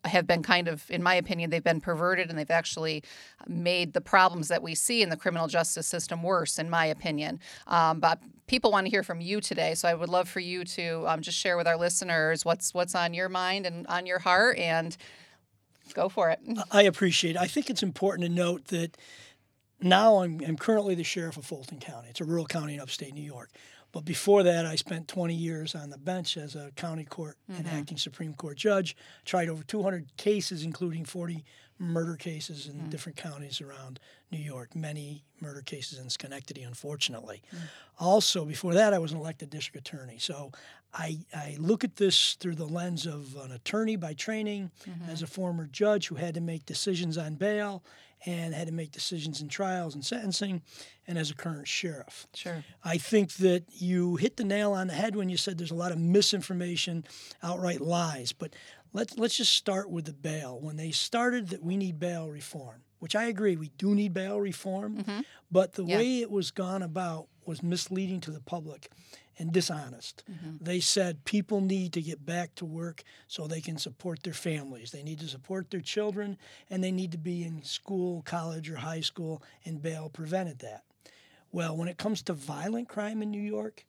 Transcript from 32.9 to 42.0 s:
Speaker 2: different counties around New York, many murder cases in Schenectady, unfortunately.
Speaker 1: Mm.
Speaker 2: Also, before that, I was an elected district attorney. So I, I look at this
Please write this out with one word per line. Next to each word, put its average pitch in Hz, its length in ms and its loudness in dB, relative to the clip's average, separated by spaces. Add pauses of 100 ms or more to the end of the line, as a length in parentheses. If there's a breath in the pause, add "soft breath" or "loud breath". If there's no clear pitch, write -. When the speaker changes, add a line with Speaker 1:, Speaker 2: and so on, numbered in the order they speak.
Speaker 2:
different 156 260 -8
counties 143 440 -10
around 135 380 -14 (320 soft breath)
New 160 80 -6
York, 131 360 -10
many 147 500 -8 (160)
murder 143 220 -10
cases 131 360 -10
in 127 120 -14
Schenectady, 135 520 -8
unfortunately. 123 800 -8 (120 loud breath)
Speaker 1:
Mm. 170 40 -12 (400 loud breath)
Speaker 2:
Also, 185 460 6
before 160 300 -2
that, 208 180 8
I 185 60 4
was 156 140 -2
an 165 60 -4
elected 151 320 -8
district 151 380 -10
attorney. 127 300 -12
So 143 340 -8 (400 loud breath)
I, 160 260 -6 (160)
I 147 240 -8
look 202 260 2
at - 120 -6
this - 380 4